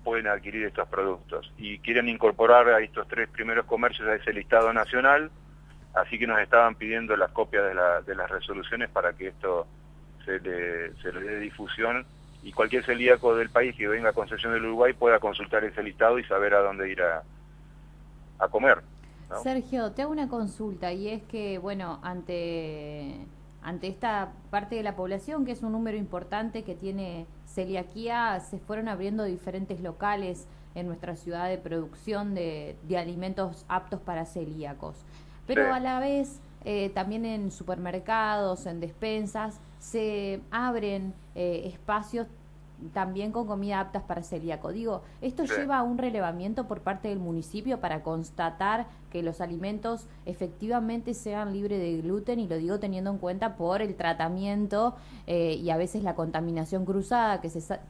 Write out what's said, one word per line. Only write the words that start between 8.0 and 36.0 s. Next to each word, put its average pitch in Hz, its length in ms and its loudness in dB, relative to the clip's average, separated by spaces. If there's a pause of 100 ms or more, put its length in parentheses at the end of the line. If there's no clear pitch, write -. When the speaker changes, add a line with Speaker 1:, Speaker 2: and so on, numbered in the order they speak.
Speaker 1:
de 95 120 -6
las 92 160 -4
resoluciones 98 580 -4
para 90 260 2
que 92 140 -8
esto 90 380 -2 (580)
se 95 160 -2
le, 87 640 -4
se 92 100 -6
le 90 80 -8
dé 104 200 -6
difusión 110 640 -2 (360)
y 101 100 -14
cualquier 117 340 2
celíaco 123 500 8
del 113 140 2
país 120 260 4
que 107 100 -2
venga 110 240 4
a - 40 -2
Concepción 113 400 0
del 113 100 0
Uruguay 120 300 6
pueda 117 240 8
consultar 101 460 0
ese 101 180 -4
listado 113 360 4
y 120 60 -2
saber 101 300 4
a 101 60 10
dónde 98 300 2
ir 90 120 0
a, 82 200 2 (1160)
a 95 100 4
comer, 117 300 8 (500)
¿no? 214 140 -4
Speaker 2:
Sergio, 254 500 -2
te 269 100 -4
hago 302 100 -2
una 294 160 -2
consulta, 202 640 -4
y 196 160 -4
es 214 160 -6
que, 202 340 -6
bueno, 190 440 -6
ante, 160 1200 -6 (360)
ante 175 260 -6
esta 196 440 -2 (160)
parte 202 280 -2
de 220 60 -2
la 202 140 -2
población, 190 480 -2
que 240 80 -4
es 226 100 -6
un 220 100 -2
número 220 260 -2
importante 208 640 -4
que 180 100 -8
tiene 185 520 -6 (180)
celiaquía, 190 960 -2
se - 180 -10
fueron 220 300 -4
abriendo 208 360 -2
diferentes 185 560 -4
locales 185 680 -4 (260)
en 180 120 -6
nuestra 170 300 -6
ciudad 170 300 -4
de 185 120 -2
producción 196 760 -4
de, 151 400 -4 (100)
de 175 120 -2
alimentos 175 720 -4
aptos 185 320 -2
para 165 240 -4
celíacos. 156 800 -10 (420)
Pero 262 180 4
Speaker 1:
Sí. 262 60 4
Speaker 2:
a 254 100 2
la 254 200 0